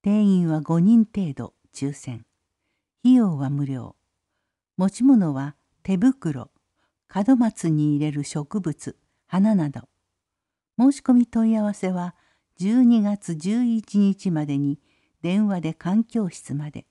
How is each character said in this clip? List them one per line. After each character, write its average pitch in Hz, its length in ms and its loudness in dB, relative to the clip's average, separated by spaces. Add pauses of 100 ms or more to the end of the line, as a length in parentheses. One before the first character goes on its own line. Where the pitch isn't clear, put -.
定 208 220 0
員 185 260 2
は 156 120 -2
五 165 180 -2
人 220 260 6
程 185 280 -6
度、 120 220 -12 (180)
抽 139 200 -8
選。 117 320 -16 (760)
費 254 140 6
用 208 220 2
は 135 140 -4
無 143 160 -2
料。 131 300 -10 (800)
持 190 140 0
ち - 120 -6
物 214 320 4
は 139 220 -8 (260)
手 190 140 -2
袋、 175 560 -2 (600)
門 208 240 2
松 220 320 -2
に 151 280 0
入 - 20 -2
れ 151 140 -4
る 143 100 -6
植 151 380 -8
物、 - 360 -10 (300)
花 202 300 2
な 151 140 0
ど。 - 180 -16 (920)
申 262 140 4
し - 80 -6
込 254 140 2
み 240 120 4
問 226 240 0
い 220 60 2
合 214 80 -2
わ 208 100 -4
せ 185 160 -6
は、 180 240 -6 (440)
十 226 260 2
二 233 180 4
月 202 320 -4
十 202 300 -2
一 226 340 -2
日 196 320 0
ま 151 160 -2
で 143 100 -4
に、 143 220 -2 (440)
電 202 260 0
話 185 120 -4
で 160 140 -6
環 208 300 -2
境 214 260 -4
室 - 240 -14
ま 147 160 -8
で。 - 200 -18